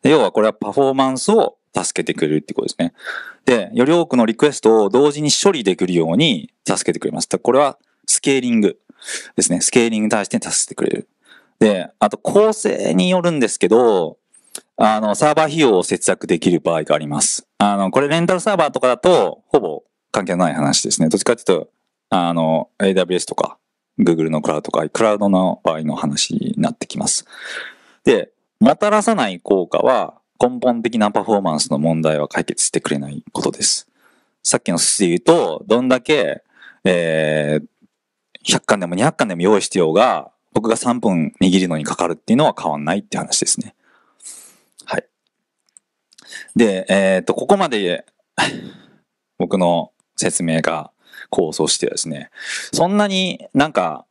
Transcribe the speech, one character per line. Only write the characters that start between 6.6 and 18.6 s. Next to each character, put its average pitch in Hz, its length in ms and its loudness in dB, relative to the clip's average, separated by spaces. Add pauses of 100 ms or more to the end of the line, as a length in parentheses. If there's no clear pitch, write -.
助 95 180 -2
け 87 80 -2
て 80 60 -4
く - 80 -8
れ - 60 -2
ま - 100 -6
す。 - 60 -8
こ - 240 -2
れ 131 60 4
は 139 200 0 (280)
ス - 140 -2
ケ 139 180 2
ー - 20 0
リ 123 100 -2
ン 117 100 4
グ 95 180 0 (580)
で 95 60 0
す - 100 2
ね。 87 80 0
ス - 100 -2
ケ 117 160 4
ー 117 40 0
リ 110 80 -2
ン 107 40 0
グ - 40 0
に 104 40 0
対 104 160 -2
し - 20 -14
て 113 100 -4
助 82 120 -8
け - 180 -2
て - 60 -14
く - 100 -6
れ - 60 0
る。 - 180 -8 (500)
で、 98 400 2
あ 104 120 2
と - 80 -10
構 208 340 2
成 - 420 -2
に 180 160 2
よ 180 100 2
る 175 100 0
ん 151 100 -2
で 113 80 2
す - 100 -6
け 92 100 2
ど、 104 500 2 (580)
あ 110 240 2
の、 107 140 -2
サ 151 180 2
ー - 20 0
バ 156 100 2
ー - 20 0
費 151 120 -4
用 120 200 4
を 87 40 0
節 - 280 -2
約 85 160 -4
で 90 120 0
き 90 120 2
る 85 100 2
場 85 160 -2
合 78 80 -4
が 78 100 0
あ 76 40 0
り 76 80 -8
ま 71 140 -6
す。 - 260 -4 (120)
あ 101 180 2
の、 98 140 -2
こ 131 100 2
れ 143 80 0
レ 160 100 0
ン 170 80 0
タ 185 80 2
ル 175 60 -4
サ 202 140 -2
ー - 20 0
バ 160 120 2